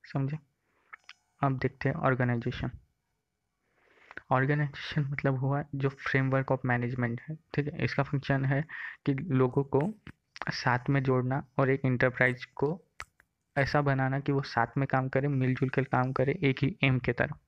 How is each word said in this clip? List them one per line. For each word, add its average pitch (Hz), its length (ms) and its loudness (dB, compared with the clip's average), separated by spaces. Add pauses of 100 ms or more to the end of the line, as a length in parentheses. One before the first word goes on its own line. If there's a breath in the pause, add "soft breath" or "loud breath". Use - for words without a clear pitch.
(120)
समझे? 139 260 -2 (1040 loud breath)
अब 135 160 0
देखते - 300 -2
हैं 135 80 -2
organization। 123 720 0 (1600 loud breath)
Organization 143 720 0
मतलब 139 360 -2
हुआ 139 260 0 (100)
जो 139 140 0
framework 135 640 0
of 131 140 2
management 120 540 0
है, 156 160 -12 (180)
ठीक 147 120 0
है। 139 180 -4
इसका 131 180 0
function 135 420 0
है 139 200 2 (420 loud breath)
कि 143 80 2
लोगों 135 500 2
को 147 300 0 (560)
साथ 123 280 0 (120)
में 139 120 4
जोड़ना 131 420 0 (140)
और 135 120 4
एक 139 140 0
enterprise 127 600 2
को 151 360 -2 (760)
ऐसा 139 240 2
बनाना 135 400 0
कि 139 120 -2
वो 139 100 2
साथ 117 240 0 (120)
में 135 80 0
काम 131 220 0
करे, 135 200 0
मिलजुल 131 400 2
कर 131 160 0
काम 127 280 0
करे 135 300 0
एक 139 200 2
ही 139 200 0
एम 131 160 4
के 120 140 0
तरफ 139 360 -2